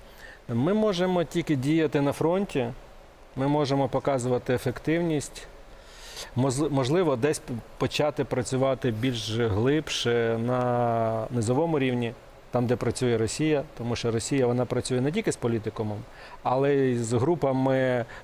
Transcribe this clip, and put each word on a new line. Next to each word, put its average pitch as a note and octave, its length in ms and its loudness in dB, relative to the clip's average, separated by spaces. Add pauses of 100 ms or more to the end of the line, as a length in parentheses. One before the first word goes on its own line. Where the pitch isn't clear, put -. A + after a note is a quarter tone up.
(500)
Ми B2+ 240 2
можемо F#3 500 2
тільки D#3+ 320 0
діяти D3 460 2
на C#3+ 100 2
фронті, D#3+ 560 0 (680)
ми C3 120 0
можемо C#3 400 2
показувати B2+ 640 0
ефективність, D3+ 920 -2 (880)
моз-, C3 360 0
можливо, C#3 440 2
десь C#3+ 240 0
п-, - 140 -10 (240)
почати C#3+ 460 0
працювати B2+ 680 0
більш A2 460 -2
глибше A#2+ 1080 0
на A#2 840 0
низовому B2+ 500 2
рівні, B2 340 0 (380)
там, B2 160 2
де B2 80 2
працює A#2+ 420 0
Росія, C#3+ 460 0 (140)
тому A#2 180 -4
що A#2 160 0
Росія, B2 360 2
вона A#2+ 180 2
працює B2 360 0
не C#3+ 100 2
тільки G3+ 200 0
з - 40 -4
політикумом, A2 640 -2 (460)
але C#3 320 2
й C3 220 4
з A#2 160 -2
групами C3 920 2 (180)